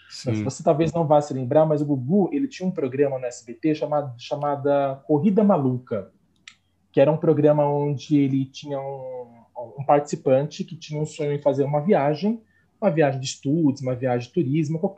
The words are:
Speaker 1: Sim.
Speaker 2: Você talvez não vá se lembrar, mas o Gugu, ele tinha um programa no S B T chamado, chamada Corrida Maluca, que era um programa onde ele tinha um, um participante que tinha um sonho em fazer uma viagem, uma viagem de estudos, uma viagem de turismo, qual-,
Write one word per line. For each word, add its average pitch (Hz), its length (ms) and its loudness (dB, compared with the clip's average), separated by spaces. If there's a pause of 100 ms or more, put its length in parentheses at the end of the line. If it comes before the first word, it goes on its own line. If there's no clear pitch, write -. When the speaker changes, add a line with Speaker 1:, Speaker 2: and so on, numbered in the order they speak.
Speaker 1:
Sim. 110 360 -4
Speaker 2:
Você 131 200 -6
talvez 160 280 2
não 170 140 0
vá 147 140 4
se 143 140 -4
lembrar, 135 320 2
mas 151 160 0
o - 20 -4
Gugu, 147 480 0
ele 139 160 -2
tinha - 180 -8
um 185 60 -2
programa 135 460 0
no 127 80 -6
S - 180 -12
B 120 80 -14
T 156 220 0
chamado, 147 440 -4
chamada 143 800 -2 (100)
Corrida 185 380 2
Maluca, 127 640 0 (800)
que - 80 -2
era 143 140 6
um 160 60 -2
programa 151 500 4
onde 147 480 0
ele 135 300 2
tinha 139 340 -10
um, 131 480 -12 (500)
um 139 60 -10
participante 147 800 2
que - 100 -16
tinha 151 240 -10
um 151 60 -2
sonho 147 300 -4
em 143 80 -6
fazer 139 220 2
uma 147 160 0
viagem, 165 600 0 (400)
uma 202 100 2
viagem 143 300 2
de 131 60 -8
estudos, 139 560 0
uma 127 120 -4
viagem 120 340 -2
de - 40 -20
turismo, 156 460 0
qual-, 190 200 -4